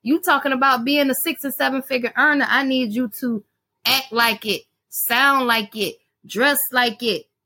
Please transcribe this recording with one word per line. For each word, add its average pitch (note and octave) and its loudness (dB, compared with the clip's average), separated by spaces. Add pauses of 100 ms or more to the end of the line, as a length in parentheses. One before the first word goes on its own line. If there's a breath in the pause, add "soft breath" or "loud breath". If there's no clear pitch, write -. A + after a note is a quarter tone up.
You C4+ 0
talking C#4+ 2
about C4 2
being C#4+ 2
a B3+ 0
six - -4
and C4+ -6
seven C4+ -2
figure B3 -4
earner. C#4+ 2
I C4 0
need B3+ 0
you B3 -2 (100)
to A#3 -4 (420)
act C4 0
like A3+ 0
it, G3 -2 (280)
sound C4 2
like A3+ 0
it, G3+ -4 (320)
dress C#4 0 (120)
like B3 0
it, G#3 -2 (200)